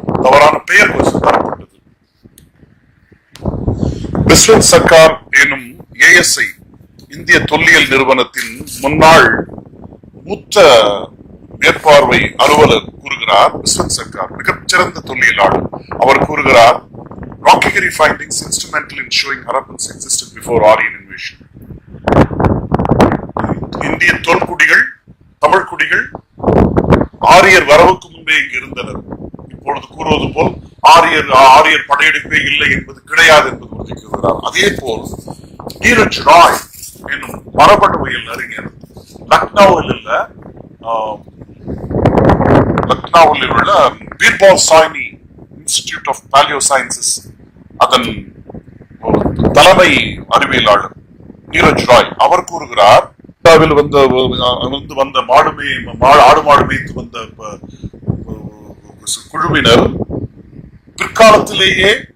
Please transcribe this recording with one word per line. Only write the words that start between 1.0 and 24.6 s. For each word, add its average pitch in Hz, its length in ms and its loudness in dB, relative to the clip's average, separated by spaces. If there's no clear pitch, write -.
தரப்பட்டது. - 560 -4
பிஸ்வந்த் - 460 4
சர்க்கார் 160 520 4
எனும் 131 400 -10
ஏ - 120 6
எஸ் - 240 0
ஐ, 120 60 -4
இந்திய 147 320 -2
தொல்லியல் 160 480 0
நிறுவனத்தின் 131 800 -2
முன்னாள் 151 640 2
மூத்த 196 380 -2
மேற்பார்வை 135 800 2
அலுவலர் 147 520 2
கூறுகிறார், 139 560 0
பிஸ்வந்த் - 400 -6
சர்க்கார் - 380 -12
மிகச்சிறந்த - 680 -4
தொல்லியலாளர், 117 640 -2
அவர் 135 260 2
கூறுகிறார், 135 560 2
"Rockagiri - 540 2
findings - 460 -4
instrumental - 540 -10
in 131 100 -14
showing 139 380 -6
Harappans 127 440 -8
existed - 460 -10
before 117 260 -2
Aryan 107 340 2
invasion." 95 400 -18
இந்திய - 200 -2
தொல்குடிகள், - 640 0